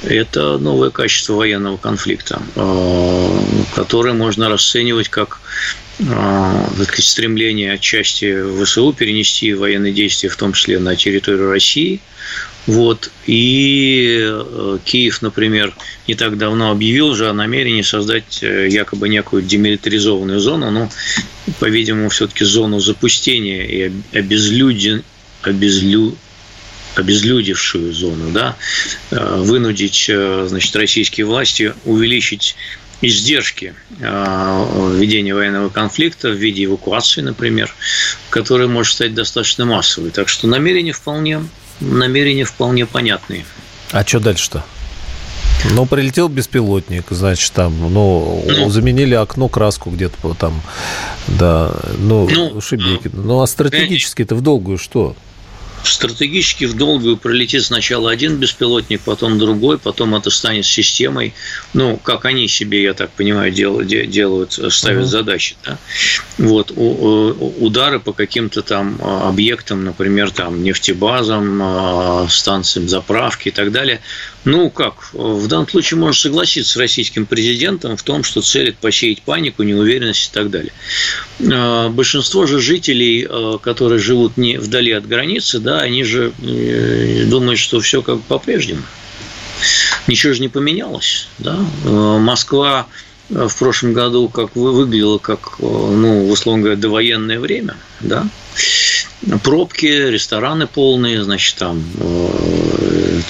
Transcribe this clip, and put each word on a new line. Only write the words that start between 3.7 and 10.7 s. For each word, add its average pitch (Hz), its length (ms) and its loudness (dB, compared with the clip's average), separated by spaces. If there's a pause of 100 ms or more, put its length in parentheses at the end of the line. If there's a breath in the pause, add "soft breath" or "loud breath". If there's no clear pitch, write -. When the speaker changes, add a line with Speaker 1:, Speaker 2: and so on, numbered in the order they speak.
Speaker 1:
которое 117 380 0
можно 110 360 0
расценивать 117 600 0
как, - 300 -4 (600 loud breath)
э, 214 40 0 (720)
так 98 100 0
сказать, - 180 0
стремление 110 680 0
отчасти 98 680 0
В 98 240 -2
С - 120 2
У 131 140 6
перенести 107 640 0
военные 101 400 0
действия, 98 360 0
в - 60 -8
том 98 180 0
числе 95 260 2